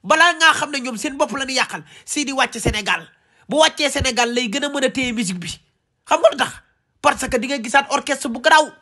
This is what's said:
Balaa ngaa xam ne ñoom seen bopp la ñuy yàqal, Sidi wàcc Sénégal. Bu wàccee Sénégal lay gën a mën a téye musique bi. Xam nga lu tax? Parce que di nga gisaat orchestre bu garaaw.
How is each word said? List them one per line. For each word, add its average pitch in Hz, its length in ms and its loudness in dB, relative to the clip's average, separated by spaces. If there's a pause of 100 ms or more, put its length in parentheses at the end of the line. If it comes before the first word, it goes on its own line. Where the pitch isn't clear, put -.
Balaa 320 300 4
ngaa 320 200 4
xam 294 180 -4
ne 269 100 -4
ñoom 240 160 -8
seen 277 200 -6
bopp 294 200 -2
la 269 80 -4
ñuy 262 100 -8
yàqal, 196 280 -4 (220)
Sidi 277 260 -4
wàcc 247 280 -2
Sénégal. 202 460 -2 (420)
Bu 247 100 -2
wàccee 311 340 4
Sénégal 247 420 0
lay 247 160 -2
gën 254 160 -2
a 294 40 -2
mën 285 160 -2
a 247 40 2
téye 254 240 -4
musique 196 260 -4
bi. 175 100 -10 (600)
Xam 311 100 2
nga 320 120 6
lu 320 60 -10
tax? - 140 -4 (500)
Parce 269 280 0
que 262 80 0
di 226 100 -2
nga 277 140 -4
gisaat 262 300 2
orchestre 277 380 -2
bu 233 120 -6
garaaw. 311 300 6 (100)